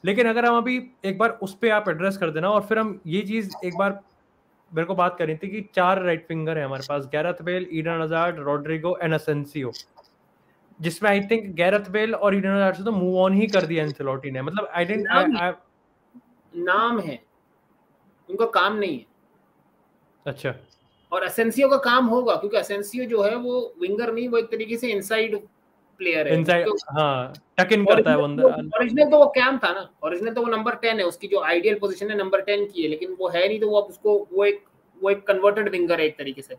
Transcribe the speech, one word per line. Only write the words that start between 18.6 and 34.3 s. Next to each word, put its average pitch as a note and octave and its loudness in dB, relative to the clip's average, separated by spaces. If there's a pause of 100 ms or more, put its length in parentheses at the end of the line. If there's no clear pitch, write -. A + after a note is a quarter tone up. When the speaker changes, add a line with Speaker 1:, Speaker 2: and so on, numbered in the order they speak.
Speaker 2:
नहीं F3+ -2
है। - -18 (1200)
Speaker 1:
अच्छा। C3 -8 (560)
Speaker 2:
और F#3 -2
Asensio A3+ 2
का C#4 6
काम B3+ 4
होगा, A#3 2
क्योंकि G#3 -2
Asensio G#3 -4
जो A3 2
है, G#3+ 2
वो B3 -4
winger A3 -2
नहीं, A#3+ -4
वो A#3 0
एक A3+ 0
तरीके A3+ -6
से A#3+ -4
inside G#3 -2 (500)
player D#3+ 0
है। D#3 4
Speaker 1:
इनसाइड, E3+ 2
Speaker 2:
तो G#3 0
Speaker 1:
हाँ, C#3 -2 (240)
tuck F#3 2
in G#3 4
करता G#3+ 6
है D3+ 4
वो D3 2
अंदर। C#3+ 0
Speaker 2:
ओरिजिनल, D#3 4
original B3 2
तो D4+ 8
वो C#4+ 10
कैम C4 2
था F3+ -2
ना, F#3+ -8 (140)
Original F3+ -4
तो A#3 -2
वो A#3 0
नंबर A3+ -2
टेन A3+ 0
है, F#3 0
उसकी F3 -6
जो F#3+ 2
ideal F3 2
position G3+ -4
है G#3 -4
number F#3+ 2
ten G3+ 0
की F3 -6
है, D3+ 0
लेकिन F3+ -6
वो F#3 -2
है F3 2
नहीं, G#3+ -2
तो G#3 0
वो G#3 4
अब G3+ -8
उसको, - 0